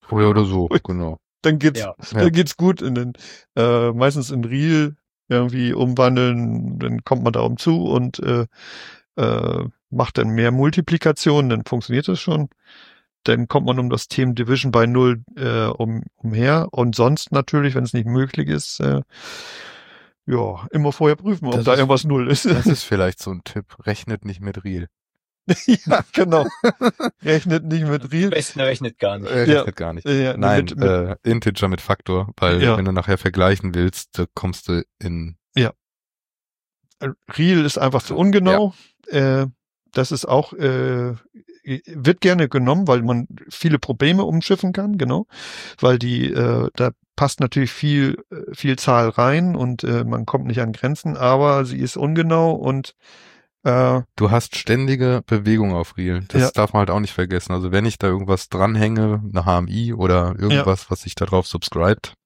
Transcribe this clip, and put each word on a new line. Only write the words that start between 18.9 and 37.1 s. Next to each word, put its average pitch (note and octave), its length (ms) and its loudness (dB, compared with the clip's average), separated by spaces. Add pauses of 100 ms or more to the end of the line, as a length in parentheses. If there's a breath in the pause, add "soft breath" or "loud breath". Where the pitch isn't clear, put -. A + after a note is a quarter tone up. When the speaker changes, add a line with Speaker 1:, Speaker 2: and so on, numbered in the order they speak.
Speaker 2:
ja, G#2+ 460 -4
immer D3 200 2
vorher D3+ 240 2
prüfen, F#3 320 -4
ob A#2+ 80 0
Speaker 1:
Das A#2 80 0
Speaker 2:
da B2 100 4
Speaker 1:
ist, C#3 60 4
Speaker 2:
irgendwas C3+ 240 4
Null C3+ 260 0
ist. C#3+ 140 2
Speaker 1:
das F3 220 2
ist E3 180 2
vielleicht F#2 400 0
so F#2+ 80 -8
ein F2+ 140 -10
Tipp. - 400 -12
Rechnet G#2 400 -6
nicht F#2+ 160 -10
mit G2 240 -10
Real. F2+ 220 -6 (600)
Speaker 2:
<laughs> - 180 0
Ja, G3+ 360 2 (120)
genau. E3 320 4 (160)
Speaker 1:
<laughs> - 640 -2
Speaker 2:
Rechnet D#3+ 420 0
nicht D#3+ 220 -2
mit C#3+ 240 -2
Real. E3+ 140 0
Speaker 3:
Am G3+ 40 0
besten D3 320 -4
rechnet C3 380 -2
gar G2+ 180 -2
nicht. G2 140 -8
Speaker 1:
Äh, B2 200 2
Speaker 2:
Ja. D3 100 6
Speaker 1:
rechnet G2+ 140 -6
gar E2 180 -6
nicht. F2+ 140 -10
Speaker 2:
Ja, C3+ 260 0
nee, - 40 -6
Speaker 1:
Nein, G2+ 280 2
Speaker 2:
mit, - 120 -10
mit G#2+ 100 0
Speaker 1:
äh, F#2 360 0
Integer A2 440 0
mit F#2 140 -2
Faktor, F#2 560 -4
weil F2 260 2
Speaker 2:
Ja. A#2 140 4
Speaker 1:
wenn F#2+ 80 -2
du F#2+ 80 0
nachher F#2 240 0
vergleichen F#2+ 560 0
willst, - 460 -2
da F2 60 0 (100)
kommst - 320 -6
du F2 160 -2 (160)
in E2+ 380 -8 (180)
Speaker 2:
Ja. A#2 180 2 (1600)